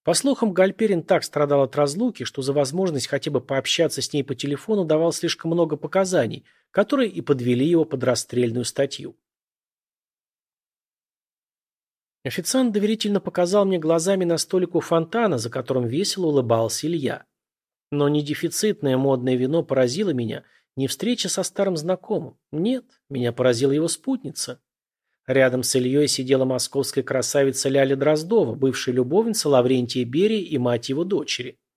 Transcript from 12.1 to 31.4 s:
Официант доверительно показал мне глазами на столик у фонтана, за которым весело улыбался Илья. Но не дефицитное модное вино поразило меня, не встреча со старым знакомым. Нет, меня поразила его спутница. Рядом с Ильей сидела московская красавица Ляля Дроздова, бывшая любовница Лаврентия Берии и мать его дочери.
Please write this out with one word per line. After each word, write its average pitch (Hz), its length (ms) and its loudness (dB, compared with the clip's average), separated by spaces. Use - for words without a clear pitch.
Официант 233 480 0
доверительно 208 480 0
показал 185 460 2
мне 190 140 2
глазами 170 460 2
на 170 120 2
столик 180 380 -2
у 165 40 2
фонтана, 165 600 0
за 113 100 -6
которым 127 380 -2
весело 170 400 -2
улыбался 117 580 0
Илья. 151 400 -4
Но 143 180 2
не 147 140 2
дефицитное 151 760 0
модное 131 380 2
вино 131 280 0
поразило 139 480 0
меня, 120 320 -4
не 135 120 0
встреча 214 420 -4
со 190 140 -2
старым 190 340 -2
знакомым. 170 600 -6
Нет, 226 340 -2
меня 123 220 -2
поразила 127 400 2
его 151 160 2
спутница. - 720 -6
Рядом 127 360 2
с - 120 -2
Ильей 135 320 2
сидела 131 380 0
московская 131 580 -2
красавица 135 640 0
Ляля 135 260 2
Дроздова, 156 600 2
бывшая 131 360 0
любовница 156 580 0
Лаврентия 127 540 2
Берии 190 380 0
и 165 160 -6
мать 120 320 -2
его 139 140 -2
дочери. 170 560 -6